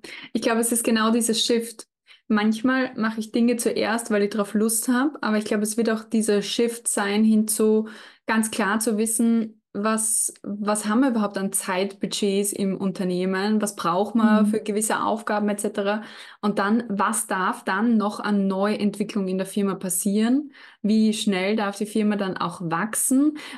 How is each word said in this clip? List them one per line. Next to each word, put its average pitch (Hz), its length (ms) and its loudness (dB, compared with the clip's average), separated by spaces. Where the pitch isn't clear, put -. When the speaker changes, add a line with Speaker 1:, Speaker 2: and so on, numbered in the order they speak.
Speaker 1:
Ich 220 100 -4
glaube, 233 180 2
es 233 100 0
ist 233 120 -2
genau 226 260 2
dieses 226 340 0
Shift. - 440 -2
Manchmal 220 680 0
mache 220 240 -4
ich 220 120 -6
Dinge 240 260 2
zuerst, 220 540 -2
weil 208 120 2
ich 202 60 0
drauf 208 240 -4
Lust 220 340 0
habe, 262 340 0
aber 214 160 0
ich 214 80 -2
glaube, 208 180 0
es 214 140 -4
wird 226 120 2
auch 220 140 -2
dieser 208 380 2
Shift 233 460 -2
sein, 208 360 0
hin 220 240 4
zu 220 400 2
ganz 220 240 0
klar 208 280 0
zu 220 180 0
wissen, 226 640 0
was, 220 640 -2
was 208 440 -4
haben 214 160 4
wir 277 80 4
überhaupt 208 280 0
an 190 140 -2
Zeitbudgets 196 1040 -2
im 196 240 -2
Unternehmen, 190 840 0
was 208 140 -4
braucht 185 400 0
man 214 300 6
Speaker 2:
Mhm. - 20 2
Speaker 1:
für 214 140 0
gewisse 220 420 -2
Aufgaben 208 460 -2
et 202 100 -2
cetera. 208 420 -2
Und 208 200 -2
dann, 220 280 2
was 202 400 -2
darf 190 380 -2
dann 220 320 2
noch 208 240 -2
an 202 260 0
Neuentwicklung 202 800 0
in 185 100 -2
der 190 80 -2
Firma 196 300 -2
passieren? 214 800 0
Wie 220 320 4
schnell 202 440 0
darf 202 200 -2
die 214 80 -2
Firma 208 300 0
dann 190 220 -2
auch 175 260 -4
wachsen? 220 760 0